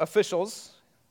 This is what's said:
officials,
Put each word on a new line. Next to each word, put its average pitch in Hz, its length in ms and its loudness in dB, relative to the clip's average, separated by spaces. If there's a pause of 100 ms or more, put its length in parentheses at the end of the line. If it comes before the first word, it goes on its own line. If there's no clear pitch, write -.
officials, 190 720 0 (380)